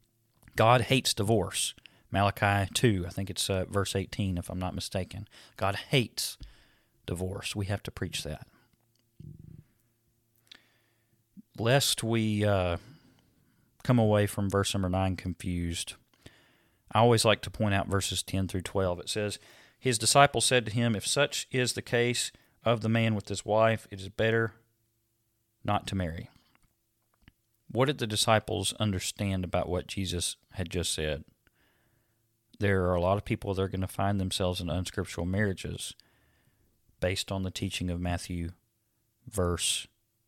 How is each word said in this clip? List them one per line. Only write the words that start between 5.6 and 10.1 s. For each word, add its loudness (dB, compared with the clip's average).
hates -2
divorce. -6
We -4
have -4
to -10
preach -8
that. -10